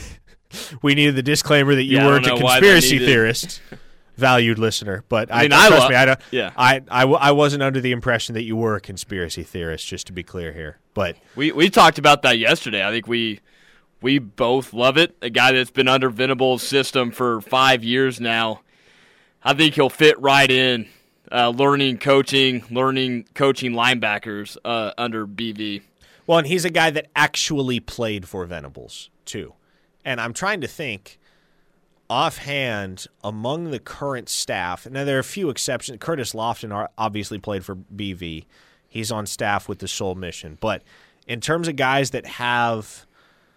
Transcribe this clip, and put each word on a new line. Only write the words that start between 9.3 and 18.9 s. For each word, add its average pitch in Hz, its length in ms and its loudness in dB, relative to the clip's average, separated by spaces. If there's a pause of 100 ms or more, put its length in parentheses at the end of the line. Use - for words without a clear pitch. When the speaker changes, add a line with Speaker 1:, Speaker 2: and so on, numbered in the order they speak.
Speaker 1:
theorist, 82 440 -10
just - 200 -12
to 92 60 -16
be 87 100 -10
clear 85 280 -12
here. 78 280 -14 (140)
But 90 220 -4 (220)
Speaker 2:
We, 147 160 -2
we 170 160 4
talked 170 280 6
about 147 260 4
that 123 140 4
yesterday. 113 480 0
I 104 60 -2
think 113 160 -4
we, 113 320 -2 (640)
we 135 180 2
both 123 540 -2
love 127 240 2
it. 165 240 4
A 120 80 -8
guy 123 220 4
that's 127 200 0
been 131 180 2
under 131 200 2
Venables' 127 540 0
system 131 480 -2
for 117 300 -2
five 131 420 2
years 123 380 -2
now. 113 400 -4 (840)